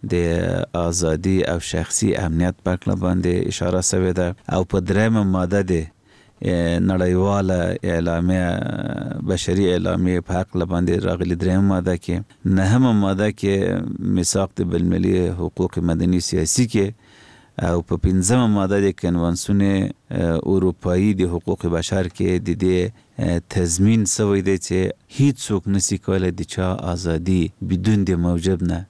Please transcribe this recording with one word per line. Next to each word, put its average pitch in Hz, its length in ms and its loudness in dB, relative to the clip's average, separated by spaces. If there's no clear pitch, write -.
د - 20 0
ازادي 85 640 0
او 87 60 -2
شخصي 82 520 -2
امنیت 87 300 0
په 90 100 0
هکله 95 200 -2
باندې 90 540 0
اشاره 92 320 -2
سوې 92 380 0
ده. 90 100 0
او 92 100 2
په 98 160 -2
درېیمه 104 420 0
ماده 92 260 0
د، 92 100 -2
اه، 85 1040 -4
نړیواله 92 720 2
اعلامیه، 87 640 0
بشري 92 420 2
اعلامیه 90 480 0
په 92 200 -8
هکله 92 240 -4
باندې 90 440 0
راغلي 87 260 -2
درېیمه 92 400 2
ماده 90 220 0
کې، 87 200 -4
نهمه 104 460 4
ماده 101 380 2
کې 98 240 0
میثاق 95 580 0
د 98 60 -6
بین‌المللي 90 680 0
حقوق 87 380 -4
مدني 87 420 0
سیاسي 92 540 0
کې، 101 120 2
او 87 200 0
په 87 160 -2
پنځمه 95 420 2
ماده 98 240 0
د 98 100 2
کنوانسیون، 87 600 0
اه، 98 280 0
اروپایي 92 600 2
د 92 80 0
حقوق 87 340 -4
بشر 87 420 0
کې 92 220 -2
د 87 40 -2
دې، 92 180 2
اه، - 480 -4
تضمین 98 500 2
سوی 101 380 2
دی 95 160 2
چې 90 200 -4
هیڅوک 123 580 0
نسي 98 240 0
کولی 92 320 0
د 87 120 -6
چا 92 160 -2
ازادي 85 600 0
بدون 98 340 2
د 92 60 0
موجب 87 600 0
نه 85 80 -2